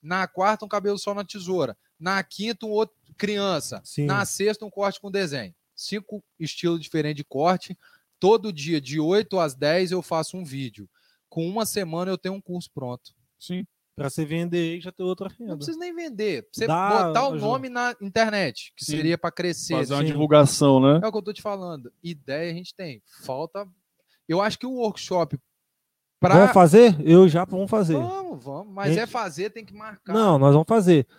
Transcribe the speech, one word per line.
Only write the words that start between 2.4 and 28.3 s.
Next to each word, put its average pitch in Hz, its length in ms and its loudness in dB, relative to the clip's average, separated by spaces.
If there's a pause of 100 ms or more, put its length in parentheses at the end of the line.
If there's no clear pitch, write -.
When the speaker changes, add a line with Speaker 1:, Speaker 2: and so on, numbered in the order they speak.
Speaker 1:
um 214 40 -8
outro 214 260 -2 (220)
criança. 196 680 -4
Speaker 2:
Sim. - 220 -6
Speaker 1:
Na 196 180 -2
sexta, 208 420 -4
um 202 40 -14
corte 196 320 -6
com 202 100 -16
desenho. 143 420 -6 (220)
Cinco 208 480 -12 (160)
estilos 170 400 -4
diferentes 151 380 -6
de 143 80 -12
corte. 175 520 -2 (400)
Todo 208 360 2
dia, 151 260 -4
de 139 200 -8
oito 185 400 -2
às 151 160 -2
dez, 160 360 0
eu 180 100 -4
faço 165 360 -6
um 185 80 -12
vídeo. 127 420 -12 (400)
Com 165 220 -6
uma 214 160 -4
semana, 180 460 -6
eu 185 60 -4
tenho 185 180 -8
um 202 60 -14
curso 180 320 -12
pronto. 127 380 -12 (260)
Speaker 3:
Sim. 180 280 -10 (300)
Speaker 2:
Pra 139 140 -6
você 160 140 -6
vender 170 540 -4
e - 40 -12
já 180 100 -16
ter 185 120 -12
outra 185 240 -6
renda. 214 240 -14
Speaker 1:
Não 160 60 -8
precisa 311 200 -10
nem 349 160 -12
vender. 214 500 -6
Pra - 100 -20
você 226 140 -6
Speaker 2:
Dá, 190 400 0
Speaker 1:
botar 226 220 0
o 156 80 -6
Speaker 2:
Ju. 151 80 -4
Speaker 1:
nome 262 220 -4
na 247 320 -6
internet, 202 760 -4
que - 80 -14
Speaker 3:
Sim. 151 120 -6
Speaker 1:
seria 160 200 0
pra 170 140 -6
crescer, 175 440 -6
Speaker 3:
Fazer 143 200 -2
uma 143 60 0
Speaker 2:
Sim. 156 60 0
Speaker 3:
divulgação, 147 720 4
né? 143 240 4
Speaker 1:
É 220 40 -2
o 220 40 -2
que 208 60 -6
eu 208 40 -4
tô 202 120 -10
te - 80 -14
falando. 175 500 -10 (100)
Ideia 160 500 -8
a 165 40 -8
gente 180 200 -14
tem. 143 260 -14 (240)
Falta. 165 420 -10 (600)
Eu 165 140 -2
acho 208 160 -2
que - 80 -12
o 254 100 -8
workshop 185 640 -4 (840)
pra 143 160 6
Speaker 2:
Vamos 202 180 10
fazer? 190 500 10
Eu 180 240 10
já 170 160 2
vamos 190 260 -6
fazer. 196 280 0
Speaker 1:
Vamos, 330 460 -8